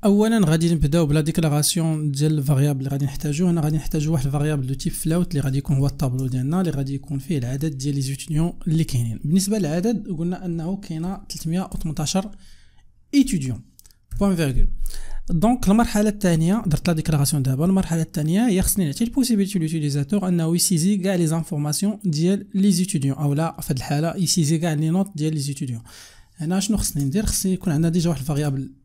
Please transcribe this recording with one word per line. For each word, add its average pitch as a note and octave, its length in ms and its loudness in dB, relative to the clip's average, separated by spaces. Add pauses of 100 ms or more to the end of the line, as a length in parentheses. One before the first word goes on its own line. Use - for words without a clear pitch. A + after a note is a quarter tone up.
اولا G#3+ 420 4
غادي E3 280 4
نبداو D3+ 320 2
بلا D3+ 140 2
ديكلاراسيون D3+ 880 0
ديال D3+ 280 0
الفاريابل C#3 400 2
اللي C3+ 120 -4
غادي C#3+ 140 -2
نحتاجوه. D3 460 0
هنا E3+ 100 2
غادي D#3 160 0
نحتاجو D#3 360 0
واحد C#3 140 0
الفاريابل C#3+ 400 0
دو C3+ 80 -2
تيب C#3+ 180 -4
فلوت E3+ 380 0
اللي C#3+ 100 0
غادي C3+ 180 0
يكون C#3 180 0
هو C3+ 100 2
الطابلو C3 400 -2
ديالنا، C3 340 -2
اللي F3 100 0
غادي C#3 240 -4
يكون C#3 240 -6
فيه C#3 200 -2
العدد C3+ 400 -4
ديال C#3+ 160 -2
لي C#3 60 0
زيتيديون D3 520 -2 (140)
اللي D#3+ 180 2
كاينين. A#2 400 -2
بالنسبه F#3+ 340 2
للعدد F3+ 500 0
قلنا F3 380 -4
انه E3+ 300 -4
كاينه F3+ 520 -6
تلتمية E3+ 460 -4
وثمنطاشر D#3 560 -2 (840)
ايتيديون، D3 460 2 (600)
بوان G3 160 4
فيرغول. C#3 320 6 (640)
دونك G#3 380 2
المرحله G#3+ 400 4
الثانيه F#3 580 2
درت D3+ 220 0
لا F3 60 4
ديكلاراسيون D3+ 480 0
دابا. C3 220 0
المرحله E3+ 380 2
الثانيه E3+ 460 0
هي F#3 140 2
خصني - 220 0
نعطي D3 200 -2
البوسيبيليتي G#3+ 540 0
لوتيليزاتور D#3 680 -2
انه E3 260 2
يسيزي F3+ 420 2
كاع F#3+ 180 -2
لي F3 120 2
زانفورماسيون D#3+ 800 -2
ديال F3+ 500 0
لي G3+ 180 4
زيتيديون، D#3+ 460 0
اولا D3 420 0
في - 120 -4
هاد C3+ 40 -2
الحاله D3 400 -2
يسيزي E3 420 0
كاع E3 140 -2
لي D#3 180 0
نوت F#3+ 260 0
ديال D#3 180 -2
لي D3+ 60 -2
زيتيديون. C3+ 420 -6 (540)
هنا F3 240 -2
شنو G3+ 160 0
خصني D3+ 280 -2
ندير؟ F#3 220 0
خصني - 260 -2
يكون F3+ 200 -2
عندنا D#3+ 160 2
ديجا E3+ 220 0
واحد C#3 100 -2
الفاريابل C#3 500 -2 (140)